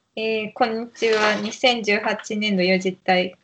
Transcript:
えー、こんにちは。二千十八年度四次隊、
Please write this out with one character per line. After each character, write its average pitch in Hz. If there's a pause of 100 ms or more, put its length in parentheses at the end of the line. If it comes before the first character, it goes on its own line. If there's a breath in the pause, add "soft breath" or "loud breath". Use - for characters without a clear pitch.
(160)
え 220
ー、 202
こ 254
ん 226
に 240
ち 226
は。 214
二 208
千 240
十 208
八 214
年 208
度 180
四 185
次 185
隊、 185